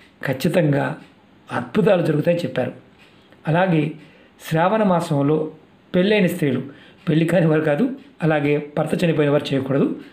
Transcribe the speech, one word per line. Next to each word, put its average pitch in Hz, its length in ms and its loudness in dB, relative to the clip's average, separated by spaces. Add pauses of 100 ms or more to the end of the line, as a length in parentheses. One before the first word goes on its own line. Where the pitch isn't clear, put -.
(240)
ఖచ్చితంగా 143 760 0 (540)
అద్భుతాలు 170 540 0
జరుగుతాయని 160 340 0
చెప్పారు. - 320 -4 (760)
అలాగే 160 440 2 (560)
శ్రావణ 185 340 2
మాసంలో 156 680 0 (420)
పెళ్ళైన 196 320 2
స్త్రీలు, 131 360 -2 (460)
పెళ్లి 160 160 2
కాని 170 220 2
వారు 156 140 2
కాదు, 156 300 0 (320)
అలాగే 147 560 0
భర్త 160 260 -2
చనిపోయిన 151 280 2
వారు 147 220 0
చేయకూడదు, 135 460 -2 (120)